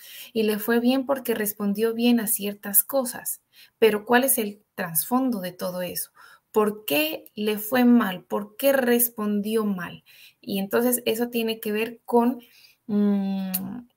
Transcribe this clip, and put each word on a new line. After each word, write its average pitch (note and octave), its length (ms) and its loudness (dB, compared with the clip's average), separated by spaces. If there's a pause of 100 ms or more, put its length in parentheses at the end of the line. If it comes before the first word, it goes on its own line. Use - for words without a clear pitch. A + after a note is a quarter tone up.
(320)
y A3 120 0
le G#3+ 140 0
fue A#3 220 2
bien B3+ 240 2
porque B3 300 -2
respondió G#3 580 -2
bien A#3 260 4
a G3+ 100 -4
ciertas G3+ 540 -2
cosas. - 600 -4 (360)
Pero, G#3 280 4
¿cuál B3 180 4
es C4+ 140 2
el G#3 240 -6 (120)
trasfondo G#3+ 640 -2
de F3+ 120 -6
todo F3+ 300 -6
eso? - 300 -8 (380)
¿Por G#3+ 360 0
qué D#4 480 -2
le G#3+ 240 -2
fue B3 260 2
mal? G#3+ 400 4
¿Por G#3 320 -8
qué C#4 160 4
respondió A3 920 0
mal? F3+ 360 -6 (380)
Y G3 200 -4
entonces, A#3+ 440 0
eso A#3 240 0
tiene A3+ 320 -2
que G#3 120 -6
ver A3+ 340 -4
con, A#3+ 340 2 (460)
mm, G3 640 0 (460)